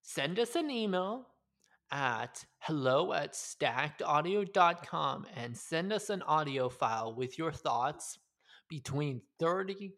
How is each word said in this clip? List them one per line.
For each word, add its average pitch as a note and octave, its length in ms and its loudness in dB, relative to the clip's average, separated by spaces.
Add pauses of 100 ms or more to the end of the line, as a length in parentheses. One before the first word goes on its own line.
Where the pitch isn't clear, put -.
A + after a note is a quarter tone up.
Send D#3 360 -2
us A#3 160 0
an D#4 160 0
email G#3+ 560 -2 (640)
at B2 540 -2 (160)
hello D3 520 4
at D3+ 240 -2
stacked C#3 640 -2
audio E3+ 400 2
dot F3+ 420 4
com D3 400 -2 (120)
and A#2+ 200 -6
send F3 360 -2
us G#3 160 -2
an F#3+ 140 -2
audio C#3 460 2
file A2+ 460 0
with B2+ 240 -4
your D#3+ 140 -2
thoughts C3+ 680 -2 (500)
between C#3 520 -2 (180)
thirty F#3+ 600 0